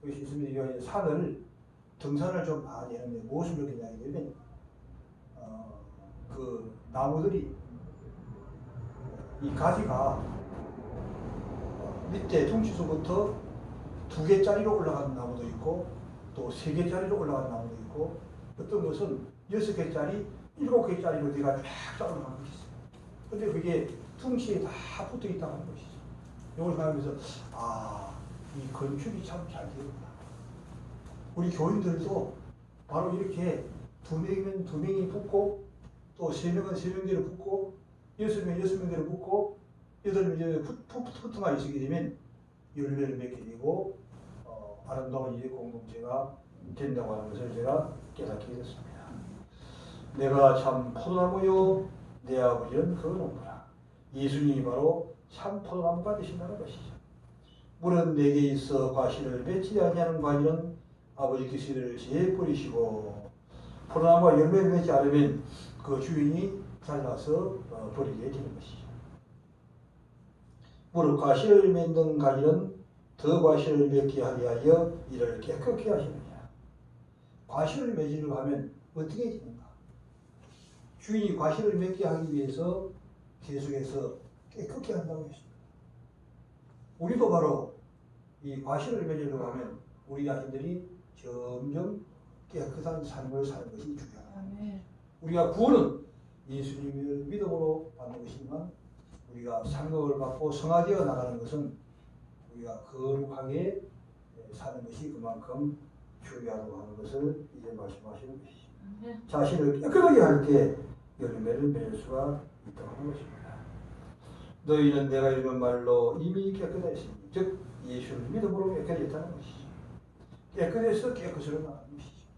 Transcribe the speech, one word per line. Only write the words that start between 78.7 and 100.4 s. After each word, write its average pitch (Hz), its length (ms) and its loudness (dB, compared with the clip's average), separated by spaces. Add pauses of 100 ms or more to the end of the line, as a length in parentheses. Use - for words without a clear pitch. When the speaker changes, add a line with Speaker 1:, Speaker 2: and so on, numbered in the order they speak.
Speaker 1:
어떻게 185 360 -4
되는가? - 320 -12 (1400)
주인이 202 360 2
과실을 185 420 2
맺게 185 280 0
하기 160 280 0
위해서 135 560 -2 (520)
계속해서 139 720 -4 (360)
깨끗게 226 420 -8
한다고 160 360 -4
했습니다. - 140 -20 (1600)
우리도 214 300 4
바로 156 440 4 (720)
이 139 180 -8
과실을 165 440 -2
맺으려고 143 420 -4
하면 120 320 -8 (280)
우리 143 180 -4
자신들이 143 640 -6 (280)
점점 123 920 -6 (440)
깨끗한 156 540 -6
삶을 135 420 -6
사는 127 260 -8
것이 147 240 -10
중요하다. - 440 -16
Speaker 2:
아멘. 196 420 -10 (400)
Speaker 1:
우리가 170 300 2
구원은 - 520 6 (460)
예수님을 139 760 -6
믿음으로 165 720 -2
받는 120 260 -14
것이지만 135 480 -10 (600)
우리가 120 300 -6
상급을 143 560 -2
받고 131 320 -2